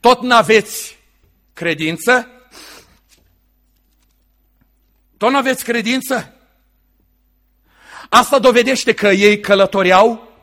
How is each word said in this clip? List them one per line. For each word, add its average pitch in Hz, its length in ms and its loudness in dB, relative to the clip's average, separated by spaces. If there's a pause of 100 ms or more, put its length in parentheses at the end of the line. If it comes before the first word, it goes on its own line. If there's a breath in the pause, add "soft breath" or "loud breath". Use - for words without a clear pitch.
Tot 247 220 2
n-aveți 220 760 0 (540)
credință? 170 720 -4 (3000 loud breath)
Tot 220 140 0
n-aveți 269 340 -2
credință?" 233 720 -6 (1700 loud breath)
Asta 240 300 2
dovedește 240 560 2
că 208 140 -2
ei 202 320 2
călătoreau 196 920 0 (100)